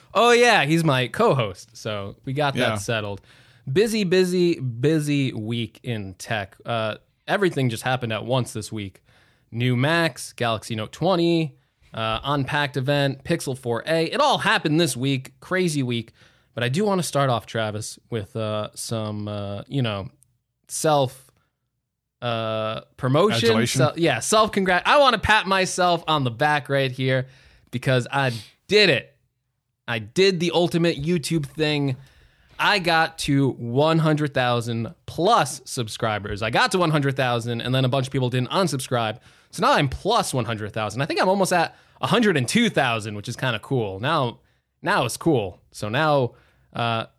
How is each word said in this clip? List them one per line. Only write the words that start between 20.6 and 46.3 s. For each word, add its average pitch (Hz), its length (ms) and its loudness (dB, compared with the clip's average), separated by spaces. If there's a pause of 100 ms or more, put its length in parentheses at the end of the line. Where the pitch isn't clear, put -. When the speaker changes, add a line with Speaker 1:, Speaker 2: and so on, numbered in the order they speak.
Speaker 1:
self, 143 640 0 (920)
uh, 110 600 -4 (140)
promotion. 135 540 2
Speaker 2:
Adulation. 120 300 2
Speaker 1:
Se-, 147 160 2
yeah, 156 240 2
self-congrat-, 202 640 2
I 247 120 6
wanna 262 200 6
pat 208 280 4
myself 180 600 2
on 151 180 2
the 123 60 0
back 147 380 0
right 135 220 0
here 131 360 0 (440)
because 127 400 0
I 135 220 0 (360)
did 202 220 6
it. - 260 0 (720)
I 117 100 -2
did 180 420 2
the 175 120 0
ultimate 165 500 2
YouTube 160 440 0
thing. 147 500 0 (640)
I 190 200 2
got 165 420 0
to 139 320 2
one 135 480 2
hundred 151 340 2
thousand 120 600 -2 (120)
plus 180 580 0
subscribers. 104 800 -6
I 110 80 -2
got 175 220 2
to 190 60 0
one 175 120 2
hundred 139 260 0
thousand, 120 460 -2
and 123 120 -2
then 131 120 2
a - 20 2
bunch 131 180 0
of 131 60 -14
people 127 160 0
didn't 127 220 -2
unsubscribe. 131 680 -2 (320)
So - 120 -6
now 269 100 4
I'm 160 160 2
plus 196 460 -2
one 123 100 0
hundred 104 300 -6
thousand. 110 260 -4
I 143 60 -2
think 339 160 -2
I'm 190 60 2
almost 190 260 2
at 165 200 0 (280)
a - 40 -2
hundred 196 300 4
and 123 100 0
two 226 220 2
thousand, 113 460 -2
which 104 160 -12
is 113 60 -6
kinda 120 240 -2
cool. 104 380 -4
Now, 131 420 -2 (420)
now 165 240 0
it's - 100 -6
cool. 113 420 0 (140)
So - 160 -8
now, 135 440 2 (420)